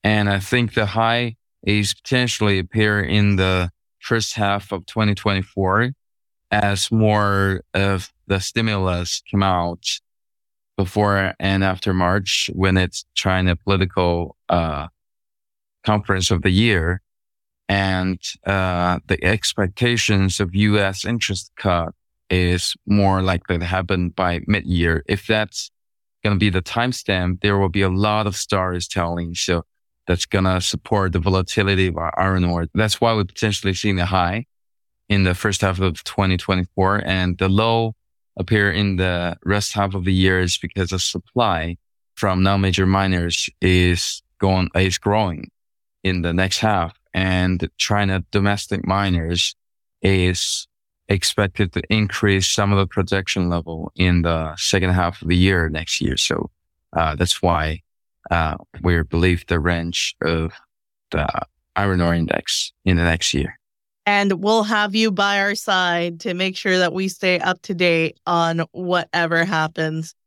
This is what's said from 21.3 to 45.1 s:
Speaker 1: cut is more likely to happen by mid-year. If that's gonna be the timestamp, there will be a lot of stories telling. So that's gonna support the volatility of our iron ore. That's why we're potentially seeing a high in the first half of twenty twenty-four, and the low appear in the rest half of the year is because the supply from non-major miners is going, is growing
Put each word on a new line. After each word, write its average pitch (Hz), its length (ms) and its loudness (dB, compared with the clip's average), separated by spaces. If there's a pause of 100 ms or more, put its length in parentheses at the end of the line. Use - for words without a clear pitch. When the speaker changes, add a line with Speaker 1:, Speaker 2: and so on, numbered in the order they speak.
Speaker 1:
cut 85 360 0 (380)
is 90 440 0 (120)
more 95 340 4
likely 92 380 -2
to 85 80 -4
happen 90 420 0
by 87 380 -2
mid-year. 85 600 0
If - 200 -4
that's 107 440 -2 (540)
gonna 104 120 2
be 104 120 4
the 90 140 0
timestamp, 95 800 -2
there 101 160 2
will 98 100 2
be 98 140 0
a 92 80 2
lot 104 360 2
of 95 80 -2
stories 92 540 -2
telling. 85 460 -4
So 85 320 -2 (400)
that's 90 200 0
gonna 92 340 0
support 95 520 -2
the 92 80 0
volatility 95 680 2
of 82 100 -2
our 82 220 -4
iron 92 260 2
ore. 87 300 0
That's 107 260 0
why 117 140 4
we're 104 100 2
potentially 98 500 -2
seeing 95 260 -2
a 87 60 0
high 92 400 0 (640)
in 98 140 2
the 90 120 2
first 101 260 -2
half 92 180 0
of 92 240 -2
twenty 92 340 0
twenty-four, 95 680 -2
and 90 340 -2
the 95 100 0
low 113 460 2 (420)
appear 101 360 0
in 98 240 0
the 87 480 -2
rest 101 300 -2
half 101 200 0
of 90 100 -4
the 95 80 2
year 92 280 4
is 90 180 0
because - 320 -6
the 95 80 -4
supply 87 800 -2 (400)
from 92 260 0
non-major 95 440 2
miners 92 640 0 (120)
is 90 600 2 (160)
going, 92 360 0
is 92 240 0
growing 101 520 -2 (520)